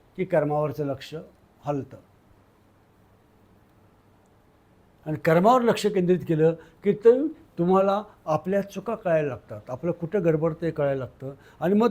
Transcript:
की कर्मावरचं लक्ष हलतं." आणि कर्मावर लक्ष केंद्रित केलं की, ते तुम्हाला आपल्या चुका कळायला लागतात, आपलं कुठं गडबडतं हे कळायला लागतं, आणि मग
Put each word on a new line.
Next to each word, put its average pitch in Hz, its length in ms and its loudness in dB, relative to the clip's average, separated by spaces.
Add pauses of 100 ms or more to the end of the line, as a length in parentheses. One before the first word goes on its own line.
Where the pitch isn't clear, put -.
(180)
की 185 80 -4
कर्मावरचं 147 600 -2
लक्ष 139 300 -10 (500)
हलतं." 143 320 -6 (3000)
आणि 156 100 -6
कर्मावर 190 460 4
लक्ष 226 240 0
केंद्रित 180 420 0
केलं 160 260 2 (300)
की, 202 100 2
ते 262 340 4
तुम्हाला 190 760 0 (220)
आपल्या 185 360 -2
चुका 220 340 -10
कळायला 160 320 0
लागतात, 110 420 -10
आपलं - 220 -4
कुठं 170 340 -4
गडबडतं 160 400 0
हे 160 60 -2
कळायला 139 280 -2
लागतं, 131 340 -12 (260)
आणि 175 140 2
मग 220 180 4